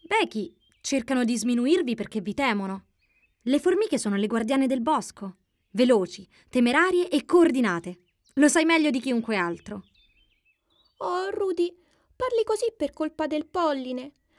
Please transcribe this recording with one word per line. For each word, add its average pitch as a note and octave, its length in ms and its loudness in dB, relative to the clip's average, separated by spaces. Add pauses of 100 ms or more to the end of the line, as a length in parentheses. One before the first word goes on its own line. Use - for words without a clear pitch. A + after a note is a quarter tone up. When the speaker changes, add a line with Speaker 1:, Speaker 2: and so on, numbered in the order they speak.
Speaker 1:
Becky, E4 520 -4 (240)
cercano C4 440 -2
di A#3 120 0
sminuirvi B3 600 0
perché G#3 260 -8
vi G3 140 -6
temono. G3 500 -4 (560)
Le C4+ 180 2
formiche F#4+ 380 0
sono G#3 180 -2
le G#3 120 0
guardiane A#3 400 0
del B3+ 140 0
bosco. A3+ 560 -4 (380)
Veloci, G#3+ 500 2 (220)
temerarie E4+ 600 2
e D4+ 160 0
coordinate. A#3 760 2 (360)
Lo D4 120 6
sai D#4+ 160 4
meglio D#4+ 260 4
di B3 120 0
chiunque A#3 340 -4
altro. F3+ 520 -6 (1120)
Speaker 2:
Oh, F#4 320 -4
Rudy, F#4 380 -2 (460)
parli B4 300 -2
così A4 320 -2
per - 160 -4
colpa D#4 340 -6
del D4+ 180 -4
polline. C4+ 680 -4 (260)